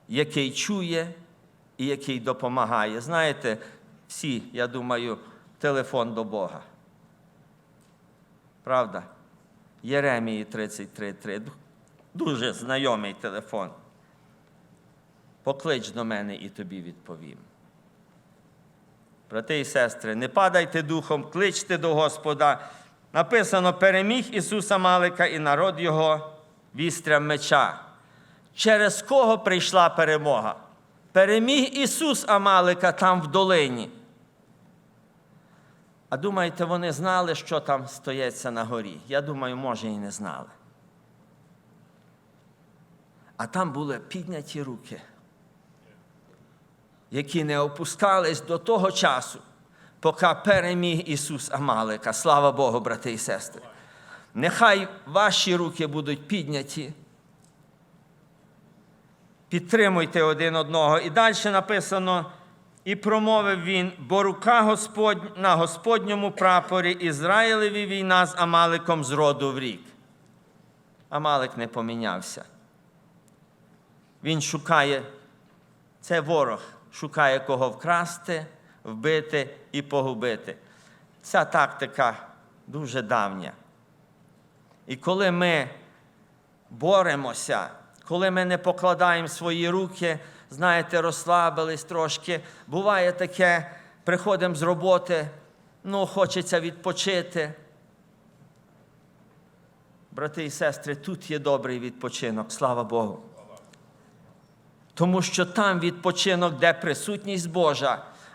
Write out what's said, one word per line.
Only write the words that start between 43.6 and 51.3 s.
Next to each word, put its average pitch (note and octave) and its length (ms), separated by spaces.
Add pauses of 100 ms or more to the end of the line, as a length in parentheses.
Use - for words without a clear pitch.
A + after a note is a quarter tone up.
були C#3 280
підняті D#3 640
руки, A#2+ 380 (2000)
які D3 320
не D3 160
опускались D#3+ 840
до E3+ 160
того F#3+ 340
часу, D3+ 480 (600)
поки - 280 (180)
переміг F3 540
Ісус D3 520